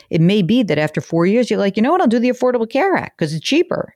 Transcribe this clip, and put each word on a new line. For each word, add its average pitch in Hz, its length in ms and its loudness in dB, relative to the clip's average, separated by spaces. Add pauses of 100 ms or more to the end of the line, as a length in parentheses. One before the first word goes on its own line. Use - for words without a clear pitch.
it 165 120 0
may 202 200 2
be 226 220 2
that 160 160 0
after 151 220 -2
four 170 260 -2
years, 226 240 0
you're 196 80 0
like, 196 180 -2
"You 214 60 0
know 269 80 2
what? 370 100 2
I'll 320 60 2
do 233 100 2
the 247 140 0
Affordable 247 360 -2
Care 330 280 0
Act - 240 -8
'cause 156 140 -2
it's 156 120 -8
cheaper - 500 -2